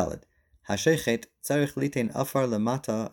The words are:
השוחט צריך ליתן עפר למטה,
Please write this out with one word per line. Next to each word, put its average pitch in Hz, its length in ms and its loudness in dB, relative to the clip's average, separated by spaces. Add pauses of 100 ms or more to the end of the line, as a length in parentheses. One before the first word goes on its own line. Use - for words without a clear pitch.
(680)
השוחט 117 580 2 (140)
צריך 143 380 0
ליתן 135 320 -2
עפר 131 360 0
למטה, 113 680 0